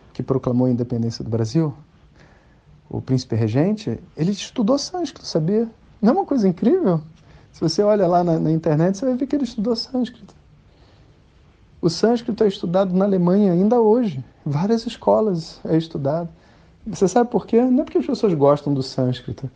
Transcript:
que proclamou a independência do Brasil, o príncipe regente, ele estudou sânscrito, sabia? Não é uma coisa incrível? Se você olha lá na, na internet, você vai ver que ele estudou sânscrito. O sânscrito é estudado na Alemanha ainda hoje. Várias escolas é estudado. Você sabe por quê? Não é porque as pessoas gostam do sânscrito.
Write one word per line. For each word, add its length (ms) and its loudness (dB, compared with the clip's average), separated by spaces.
que 100 -8
proclamou 440 0
a 40 2
independência 540 -4
do 40 -10
Brasil, 440 -2
o 120 -6
príncipe 340 -2
regente, 640 0
ele 160 -2
estudou 460 -2
sânscrito, 480 -8
sabia? 420 0
Não 120 4
é 20 -2
uma 100 0
coisa 220 0
incrível? 540 2
Se 100 -18
você 220 0
olha 240 4
lá 160 4
na, 160 2
na 120 0
internet, 460 2
você 80 -6
vai 100 0
ver 120 -4
que 80 -2
ele 80 0
estudou 320 -4
sânscrito. 580 -6
O 80 2
sânscrito 540 0
é 40 4
estudado 460 -2
na 120 2
Alemanha 460 2
ainda 280 2
hoje. 440 2
Várias 400 0
escolas 800 -2
é 120 2
estudado. 520 -4
Você 220 0
sabe 220 2
por 160 -2
quê? 160 2
Não 200 2
é 20 0
porque 140 -4
as 80 0
pessoas 280 0
gostam 400 2
do 80 0
sânscrito. 760 -4